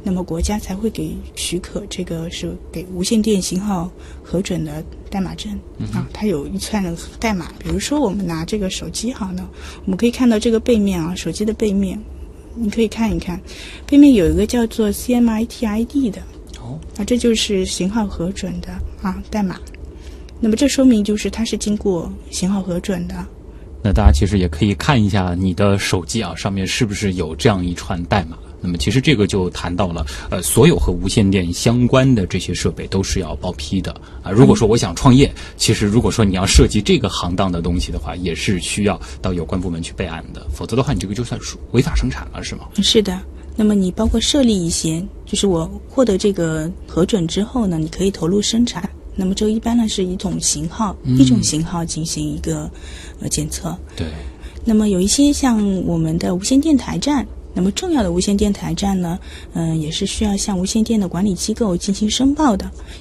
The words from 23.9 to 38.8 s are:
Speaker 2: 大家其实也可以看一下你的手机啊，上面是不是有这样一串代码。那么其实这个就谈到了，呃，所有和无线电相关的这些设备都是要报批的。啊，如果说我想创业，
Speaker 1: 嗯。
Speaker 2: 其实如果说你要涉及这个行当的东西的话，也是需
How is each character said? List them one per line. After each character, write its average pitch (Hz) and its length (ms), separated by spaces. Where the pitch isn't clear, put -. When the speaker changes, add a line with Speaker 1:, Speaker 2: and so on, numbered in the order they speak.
Speaker 2:
大 101 140
家 85 60
其 - 120
实 98 140
也 90 80
可 82 180
以 101 80
看 120 300
一 98 80
下 92 260
你 95 160
的 101 240
手 95 280
机 110 180
啊， 85 140
上 101 160
面 98 120
是 107 220
不 101 80
是 95 200
有 78 200
这 78 140
样 92 180
一 87 80
串 90 300
代 95 220
码。 73 120
那 92 80
么 87 100
其 95 100
实 120 120
这 139 160
个 101 100
就 90 240
谈 - 240
到 92 140
了， 82 180
呃， 98 100
所 123 280
有 87 100
和 92 140
无 90 160
线 98 200
电 90 240
相 120 360
关 131 260
的 98 100
这 90 140
些 87 160
设 92 160
备 80 160
都 95 160
是 - 160
要 80 160
报 90 200
批 - 260
的。 82 120
啊， 92 80
如 123 160
果 127 80
说 107 140
我 113 80
想 87 180
创 - 180
业， 135 140
Speaker 1:
嗯。 - 160
Speaker 2:
其 - 180
实 104 120
如 104 140
果 104 80
说 107 160
你 95 120
要 95 100
涉 - 220
及 107 120
这 156 200
个 101 80
行 90 260
当 95 160
的 85 100
东 87 160
西 90 140
的 90 80
话， 85 160
也 87 180
是 87 280
需 101 240